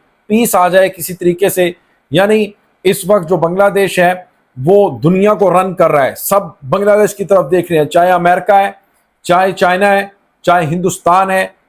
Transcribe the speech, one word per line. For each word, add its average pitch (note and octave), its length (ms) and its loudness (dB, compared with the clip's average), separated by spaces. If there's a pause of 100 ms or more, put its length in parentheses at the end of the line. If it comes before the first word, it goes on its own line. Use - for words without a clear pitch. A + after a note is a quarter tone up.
(300)
पीस G#3+ 260 0
आ F3+ 140 2
जाए F#3 200 2
किसी F3 240 -12
तरीके F3 360 -2
से। F3 240 -2 (380)
यानी G3+ 420 0 (320)
इस F#3+ 220 -2
वक्त F#3+ 200 0
जो F3+ 100 0
बांग्लादेश F#3 600 0
है F3+ 140 2 (440)
वो F#3+ 320 2 (120)
दुनिया F#3 320 2
को F#3+ 180 0
रन F#3 220 0
कर E3 180 2
रहा C#3+ 120 0
है, A#2 120 -4
सब G3 380 -6 (120)
बांग्लादेश G3+ 480 0
की G3 120 -10
तरफ F3 260 0
देख F3 200 -2
रहे D#3+ 80 0
हैं, D3 80 0
चाहे F3 240 2
अमेरिका F3+ 460 2
है, G3 180 0 (500)
चाहे F#3 280 2
चाइना F#3 340 0
है, G3 240 0 (340)
चाहे F3 200 2
हिंदुस्तान F#3 680 0
है, F#3+ 220 -2 (160)